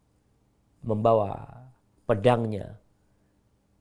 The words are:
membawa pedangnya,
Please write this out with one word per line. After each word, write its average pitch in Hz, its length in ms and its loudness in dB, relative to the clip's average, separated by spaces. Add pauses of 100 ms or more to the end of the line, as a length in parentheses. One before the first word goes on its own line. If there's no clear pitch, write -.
(800)
membawa 110 480 0 (800)
pedangnya, 110 720 0 (1000)